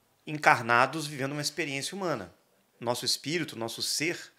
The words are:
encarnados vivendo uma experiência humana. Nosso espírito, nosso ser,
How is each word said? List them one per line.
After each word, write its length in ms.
encarnados 800
vivendo 240
uma 100
experiência 560
humana. 360
Nosso 240
espírito, 520
nosso 240
ser, 380